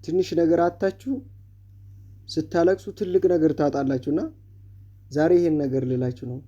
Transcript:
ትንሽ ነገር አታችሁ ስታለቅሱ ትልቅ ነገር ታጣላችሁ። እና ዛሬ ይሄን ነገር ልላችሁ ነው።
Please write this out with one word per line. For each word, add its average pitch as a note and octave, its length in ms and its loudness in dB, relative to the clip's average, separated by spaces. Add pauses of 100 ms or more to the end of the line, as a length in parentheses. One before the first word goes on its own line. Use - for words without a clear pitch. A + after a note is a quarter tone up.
ትንሽ F3+ 320 -2
ነገር E3+ 260 2
አታችሁ F#3+ 540 -2 (1120)
ስታለቅሱ E3+ 640 0
ትልቅ F3+ 360 -2
ነገር D#3+ 260 4
ታጣላችሁ። C#3 560 0
እና D#3+ 120 0 (880)
ዛሬ D#3 240 2
ይሄን E3+ 240 2
ነገር C3+ 260 -2
ልላችሁ B2+ 420 -4
ነው። B2 220 -10